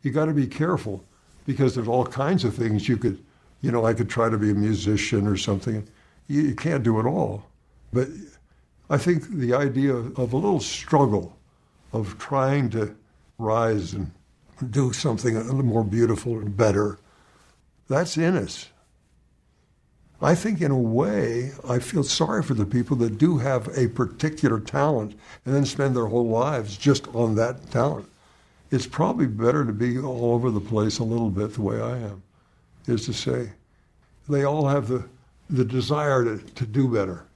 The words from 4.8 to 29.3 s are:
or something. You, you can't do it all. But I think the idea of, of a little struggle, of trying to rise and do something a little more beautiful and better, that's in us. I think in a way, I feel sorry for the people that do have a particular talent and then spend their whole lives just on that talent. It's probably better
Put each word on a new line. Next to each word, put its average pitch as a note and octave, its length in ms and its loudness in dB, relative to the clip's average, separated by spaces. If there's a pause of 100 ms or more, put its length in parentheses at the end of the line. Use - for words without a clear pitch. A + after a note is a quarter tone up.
or G2+ 120 0
something. G#2 500 -2 (400)
You, C#3+ 140 0
you D3 140 0
can't D3+ 280 -2
do A2 160 4
it A2 80 0
all. A#2 400 -2 (440)
But B2+ 180 0 (840)
I C#3+ 80 2
think E3+ 280 0
the B2+ 280 0
idea C3+ 400 2
of, A#2 240 -6
of B2 140 0
a C3 40 0
little F3+ 220 2
struggle, G#2 760 2 (580)
of G#2+ 260 -4
trying C3+ 520 0
to G#2+ 240 -2 (440)
rise A2 540 0
and G2 180 -6 (580)
do B2+ 240 2
something A#2 420 0
a A2 60 -2
little C3 220 -2
more A2+ 200 2
beautiful A2+ 540 0
and G#2 180 -6
better, G#2 440 4 (880)
that's E3 300 0
in E3+ 200 2
us. - 320 -6 (1500)
I D3+ 120 4
think F3 280 0
in D3 100 2
a C3+ 60 2
way, B2 720 0 (160)
I B2 120 0
feel D3 240 -2
sorry F3+ 380 0
for C#3 120 -2
the G#2+ 120 0
people A#2+ 320 0
that A2+ 200 0
do D#3 200 4
have B2+ 300 0 (100)
a B2 120 2
particular C3 680 0
talent C3+ 580 -2 (280)
and B2+ 80 -2
then C#3 120 4
spend C3+ 300 0
their A#2 100 2
whole A#2 220 2
lives A2+ 500 0
just C#3 360 2
on A2+ 220 2
that A#2+ 340 -2
talent. C3 380 0 (640)
It's B2 160 0
probably - 400 0
better A#2+ 380 2